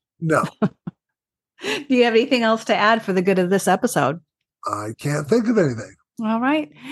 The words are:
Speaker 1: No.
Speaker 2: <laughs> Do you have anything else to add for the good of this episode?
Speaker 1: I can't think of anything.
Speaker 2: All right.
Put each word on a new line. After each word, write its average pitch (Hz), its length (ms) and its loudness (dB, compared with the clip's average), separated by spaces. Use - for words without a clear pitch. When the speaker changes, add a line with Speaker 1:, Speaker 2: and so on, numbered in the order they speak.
Speaker 1:
No. 156 240 0
Speaker 2:
<laughs> - 80 -16
Do 370 280 -6
you 247 140 4
have 226 100 2
anything 233 300 2
else 220 220 0
to 214 100 0
add 220 260 2
for 196 120 -4
the 185 100 2
good 185 160 2
of 180 100 0
this 196 180 0
episode? 175 520 0
Speaker 1:
I 107 220 -6
can't 147 280 -4
think 226 200 2
of 233 100 0
anything. 127 380 -2
Speaker 2:
All 220 160 -2
right. 294 320 0